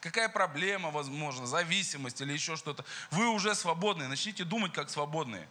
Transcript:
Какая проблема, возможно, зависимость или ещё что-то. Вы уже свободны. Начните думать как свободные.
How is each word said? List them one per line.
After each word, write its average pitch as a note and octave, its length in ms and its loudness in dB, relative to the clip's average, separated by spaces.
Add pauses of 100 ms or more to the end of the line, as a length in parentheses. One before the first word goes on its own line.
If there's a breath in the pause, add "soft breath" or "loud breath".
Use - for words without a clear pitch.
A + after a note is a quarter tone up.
Какая A3+ 260 2
проблема, F#3 600 2
возможно, C#3+ 560 -2
зависимость D#3+ 760 0
или C#3 140 -2
ещё D#3 240 -2
что-то. - 260 -6 (280 loud breath)
Вы G3+ 160 4
уже G#3+ 280 4
свободны. E3+ 520 2
Начните F#3 360 -2
думать F#3 300 0
как C#3+ 160 -2
свободные. D3 600 -2